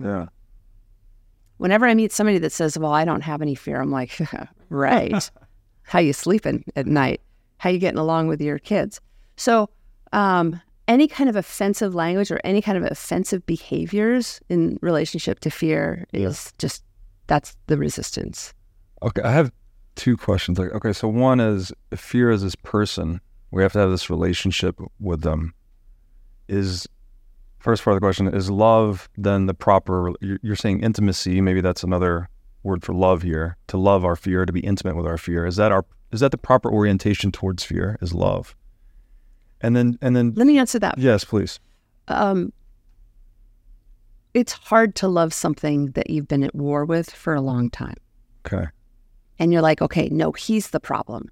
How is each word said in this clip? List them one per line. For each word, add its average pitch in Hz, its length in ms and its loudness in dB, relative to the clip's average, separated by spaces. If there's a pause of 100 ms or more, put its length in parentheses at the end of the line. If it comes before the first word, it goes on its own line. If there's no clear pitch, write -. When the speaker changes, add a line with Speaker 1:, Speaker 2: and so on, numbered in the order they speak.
Speaker 1:
Yeah. 101 260 -6 (1300)
Speaker 2:
Whenever 214 280 2
I 233 80 6
meet 220 180 2
somebody 208 260 2
that 160 140 -2
says, 156 260 -2
"Well, 156 140 -2
I 156 120 2
don't 165 180 0
have 151 180 -6
any 147 140 -2
fear," 131 260 -6
I'm 139 100 -4
like, 131 280 -6
<laughs> - 500 -10
"Right." 139 640 0 (280)
Speaker 1:
<laughs> - 260 -20
Speaker 2:
How 175 160 2
you 151 120 4
sleeping 165 520 -2 (100)
at 139 120 -4
night? 139 340 0 (380)
How 180 120 0
you 185 80 0
getting 180 200 0
along 160 300 0
with 156 140 -4
your 147 160 -4
kids? - 420 -4 (360)
So, 226 340 2 (420)
um, 180 480 2 (280)
any 269 200 6
kind 269 220 0
of 208 60 -2
offensive 196 580 -2
language 175 360 0
or 170 140 -4
any 202 160 2
kind 202 160 0
of 175 80 -2
offensive - 600 -4
behaviors 208 1040 -2
in 170 340 0
relationship 160 580 -2
to 156 100 -4
fear 160 640 -2
Speaker 1:
Yeah. 98 160 -2
Speaker 2:
is - 300 -8
just, - 260 -8 (420)
that's - 300 -2 (120)
the 156 100 2
resistance. - 720 -8 (500)
Speaker 1:
Okay, 98 200 -2
I 117 100 0
have 143 180 4 (440)
two 123 220 0
questions. 92 420 -2
Like, 92 140 -2
okay, 107 200 -2
so 110 160 -4
one 127 320 4
is, 104 320 0 (180)
if - 100 -12
fear 123 300 2
is 104 120 2
this 92 120 -2
person, 87 680 -4 (300)
we 92 120 0
have 95 100 4
to 104 60 0
have 98 120 4
this 92 200 -2
relationship 90 680 -2 (220)
with 85 220 -4
them. 80 320 -2 (960)
Is, 98 380 -2 (720)
first 113 240 0
part 104 140 4
of 95 40 0
the 104 60 2
question, 95 220 2
is 95 220 -2
love 107 640 4
then 101 300 2
the 95 80 -2
proper, 92 680 2
you're, 98 220 -6
you're 104 140 -4
saying 98 260 0
intimacy, 98 580 0
maybe 92 200 4
that's 90 220 0
another 90 460 0 (340)
word 92 220 -4
for 92 100 -6
love 92 280 4
here, 82 340 -4 (100)
to - 100 -4
love 95 280 4
our 87 120 0
fear, 92 300 -2
to 87 60 -2
be 87 80 -2
intimate 95 360 -2
with 85 100 -4
our 82 120 -4
fear. 85 280 -4
Is 87 100 -4
that 104 160 4
our, 95 120 2 (280)
is 113 80 -6
that 135 100 4
the - 80 -2
proper 127 320 2
orientation 104 600 2
towards 95 320 -4
fear, 92 360 -4
is 87 140 -4
love? 95 400 -2 (1080)
And 117 120 2
then, 120 280 2
and 127 120 2
then 120 220 2
Speaker 2:
Let 240 100 6
me 294 120 8
answer 240 220 2
that. - 180 -2
Speaker 1:
Yes, 127 260 4
please. 95 340 -2 (500)
Speaker 2:
Um, 190 440 0 (1800)
it's 240 180 2
hard 226 440 2
to - 120 0
love 170 240 2
something 147 600 -2
that - 180 -4
you've 147 180 -4
been 139 160 2
at - 100 -4
war 143 300 -2
with 165 260 -2
for - 240 -4
a 143 60 0
long 123 300 -2
time. - 260 -10 (500)
Speaker 1:
Okay. 92 200 -2 (720)
Speaker 2:
And 170 140 2
you're 165 100 4
like, 160 200 4
"Okay, 160 280 0
no, 160 220 0
he's - 380 -2
the 160 100 -2
problem. - 520 -8